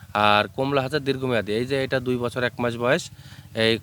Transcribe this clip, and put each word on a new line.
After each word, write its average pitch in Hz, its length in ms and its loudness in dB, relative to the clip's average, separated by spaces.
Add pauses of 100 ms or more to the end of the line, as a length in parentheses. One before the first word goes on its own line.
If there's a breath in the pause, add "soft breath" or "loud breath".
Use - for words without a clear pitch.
(140 soft breath)
আর 104 340 4
কমলা 135 340 0
হচ্ছে 139 180 -4
দীর্ঘমেয়াদী। 127 520 -2
এই 120 140 -2
যে 135 180 -2
এটা 131 160 -2
দুই 127 160 -2
বছর 123 280 -2
এক 120 140 0
মাস 120 180 -2
বয়স, 127 340 0 (440 soft breath)
এই 113 280 2